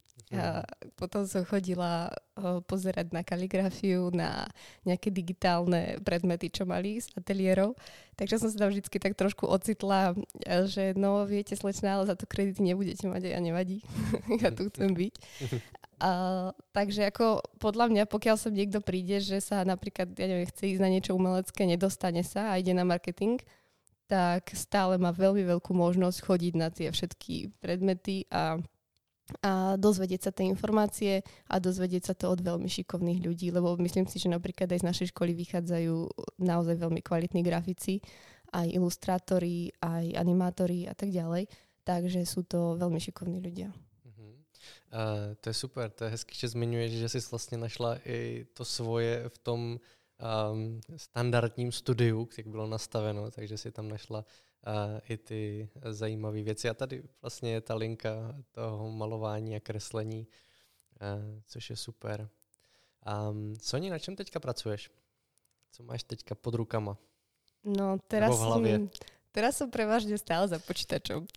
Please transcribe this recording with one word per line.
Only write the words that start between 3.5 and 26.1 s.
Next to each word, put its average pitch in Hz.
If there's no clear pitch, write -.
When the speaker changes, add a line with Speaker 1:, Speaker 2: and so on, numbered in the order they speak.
Speaker 2:
na 170
nejaké 190
digitálne 175
predmety, 175
čo -
mali 185
z -
ateliérov. 190
Takže 214
som 220
sa 214
tam 202
vždycky 202
tak 190
trošku 202
ocitla, 190
eh, 185
že 190
no, 196
viete, 202
slečná, 196
ale 196
za 196
to -
kredity 196
nebudete 185
mať, 185
a 180
ja -
nevadí. 180
<laughs> 214
Ja -
tu 180
chcem 196
byť. 180
Speaker 1:
<laughs> 127
Speaker 2:
A, 185
takže 202
ako 220
podľa 220
mňa, 214
pokiaľ 220
sem 214
niekto 202
príde, 185
že 196
sa 196
napríklad, 185
ja 185
neviem, 180
chce -
ísť 190
na 190
niečo 190
umelecké, 185
nedostane 180
sa 208
a 190
ide 185
na 180
marketing, 180
tak 180
stále 190
má 175
veľmi 190
veľkú 175
možnosť 180